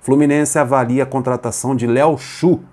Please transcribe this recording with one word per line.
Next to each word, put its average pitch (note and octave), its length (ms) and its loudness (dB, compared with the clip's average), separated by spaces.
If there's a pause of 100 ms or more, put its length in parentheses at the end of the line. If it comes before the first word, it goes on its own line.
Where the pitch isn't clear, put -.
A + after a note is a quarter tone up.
Fluminense D3 580 2
avalia C3 440 0
a B2+ 40 -2
contratação B2+ 680 -4
de A#2+ 100 -2
Léo C#3 300 2
Chu - 440 -2 (120)